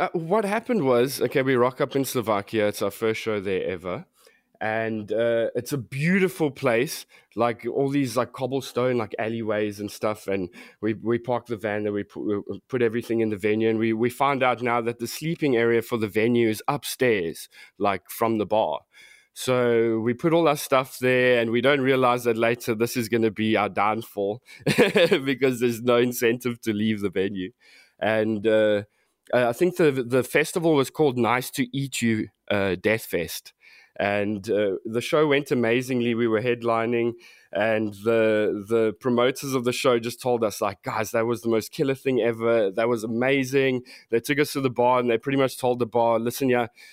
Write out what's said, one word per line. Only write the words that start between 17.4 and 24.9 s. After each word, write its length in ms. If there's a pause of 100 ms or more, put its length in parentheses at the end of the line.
like, 320
from 280
the 80
bar. 340 (540)
So 680
we 140
put 180
all 160
our 80
stuff 420
there, 420
and 120
we 80
don't 200
realize 440
that 120
later 380
this 220
is 120
gonna 220
be 260
our 120
downfall 760 (240)
<laughs> 0 (580)